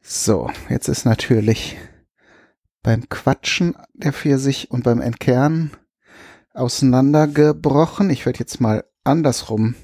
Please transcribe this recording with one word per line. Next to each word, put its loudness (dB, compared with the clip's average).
So, -2
jetzt -4
ist -6
natürlich 0
beim -2
Quatschen -2
der -4
Pfirsich -2
und -4
beim 2
Entkernen 0
auseinandergebrochen. 2
Ich -2
werd -2
jetzt -10
mal 0
andersrum 0